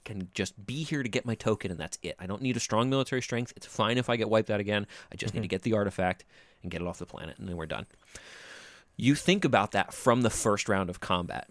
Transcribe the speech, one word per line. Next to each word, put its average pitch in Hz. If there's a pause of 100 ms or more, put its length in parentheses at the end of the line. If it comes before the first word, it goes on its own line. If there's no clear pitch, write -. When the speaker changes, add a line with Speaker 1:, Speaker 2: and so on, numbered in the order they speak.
Speaker 1:
can 95
just 98
be 147
here 143
to 123
get 123
my 113
token 104
and 85
that's -
it? 85
I 92
don't 98
need 127
a 117
strong 117
military 135
strength. 120
It's -
fine 117
if 123
I 120
get 107
wiped 110
out 104
again. 104 (260)
I -
just -
need 117
Speaker 2:
Mm-hmm. -
Speaker 1:
to 90
get 92
the 113
artifact 95 (380)
and 90
get 85
it 87
off 87
the 87
planet, -
and 95
then 87
we're 80
done." 62 (1120)
You 131
think 185
about 110
that 98
from 123
the 113
first -
round 95
of -
combat, -